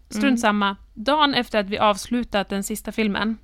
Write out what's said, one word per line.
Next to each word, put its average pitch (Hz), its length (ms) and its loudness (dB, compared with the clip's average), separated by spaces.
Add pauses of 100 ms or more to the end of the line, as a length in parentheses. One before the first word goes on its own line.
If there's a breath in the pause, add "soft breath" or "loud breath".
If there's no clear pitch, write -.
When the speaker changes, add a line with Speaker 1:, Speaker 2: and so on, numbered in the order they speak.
Speaker 1:
Strunt 214 160 -4
Speaker 2:
Mm. 262 120 2
Speaker 1:
samma. 208 400 0 (180)
Dagen 277 400 2
efter 233 260 0
att 196 60 -4
vi 196 120 -4
avslutat 208 720 0
den 196 140 -4
sista 208 300 -8
filmen. 214 520 -2